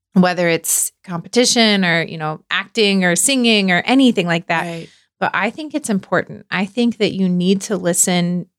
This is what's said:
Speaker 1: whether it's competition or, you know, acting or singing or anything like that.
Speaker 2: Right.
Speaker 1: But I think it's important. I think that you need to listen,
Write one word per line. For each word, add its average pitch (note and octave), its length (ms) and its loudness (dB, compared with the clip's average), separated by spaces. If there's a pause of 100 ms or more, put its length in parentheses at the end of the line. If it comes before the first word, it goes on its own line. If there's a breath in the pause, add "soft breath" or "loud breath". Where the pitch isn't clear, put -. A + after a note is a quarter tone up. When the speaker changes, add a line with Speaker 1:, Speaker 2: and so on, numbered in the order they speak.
(180)
Speaker 1:
whether F3+ 300 2
it's - 420 -2 (120)
competition G#3 800 0
or, E3+ 160 2
you D#3+ 160 -8
know, D#3 320 -8
acting G3 560 0
or F3 100 2
singing A3+ 560 2
or F3 140 2
anything A#3+ 400 4
like E3+ 220 -2
that. E3 160 -2
Speaker 2:
Right. E3 260 -12 (300 soft breath)
Speaker 1:
But - 160 -2
I G3 160 -2
think D4+ 240 -10
it's D4 160 -6
important. - 580 -4
I F#3 160 -4
think A#3 320 -2
that G#3 160 0
you F#3+ 160 0
need F3+ 320 0
to G3+ 160 -4
listen, F3 720 -2 (120)